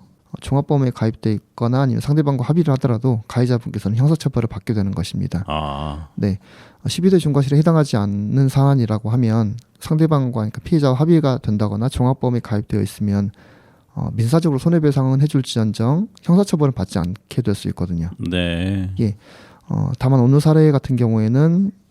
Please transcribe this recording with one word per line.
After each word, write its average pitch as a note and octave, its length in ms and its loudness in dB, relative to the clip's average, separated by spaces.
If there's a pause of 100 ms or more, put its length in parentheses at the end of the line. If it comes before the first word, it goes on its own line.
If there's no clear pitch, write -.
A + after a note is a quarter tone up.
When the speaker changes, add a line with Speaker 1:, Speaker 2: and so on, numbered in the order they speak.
(300)
Speaker 1:
어, - 20 -16 (100)
종합보험에 C#3 480 0
가입돼 A2 420 -2
있거나 A#2+ 480 -2
아니면 A#2 220 0
상대방과 C#3+ 420 0
합의를 D#3+ 300 2
하더라도 A#2+ 540 0
가해자분께서는 A2+ 680 -2
형사처벌을 C3 500 0
받게 - 280 -6
되는 G2 180 -2
것입니다. F#2 540 -4
Speaker 2:
아. D2+ 720 -6
Speaker 1:
네. F#2+ 220 -2 (460)
어, - 40 -4
십이 F3 200 0
대 F#3+ 100 4
중과실에 C#3+ 380 2
해당하지 D#3 400 2
않는 G#2 520 0
사안이라고 B2+ 600 2
하면 A2+ 480 0 (240)
상대방과, D3 600 0
그러니까 G#2+ 220 -6
피해자와 C#3+ 320 2
합의가 D3 440 2
된다거나 G#2+ 500 -2
종합보험에 B2 520 0
가입되어 G#2 420 -2
있으면, G2+ 480 -2 (640)
어, - 180 -6
민사적으로 C3+ 460 0
손해배상은 C#3 640 2
해줄지언정 B2+ 840 -2 (140)
형사처벌은 E3+ 520 2
받지 F#2+ 240 -4
않게 F2+ 420 -6
될 G#2+ 140 0
수 - 140 -6
있거든요. F2 500 -4
Speaker 2:
네. F2+ 800 -2
Speaker 1:
예. G2+ 160 0 (520)
어, G#2 300 -2
다만 C3 220 2
오늘 C3+ 220 4
사례 D#3 280 4
같은 C3+ 260 0
경우에는 B2+ 760 2 (200)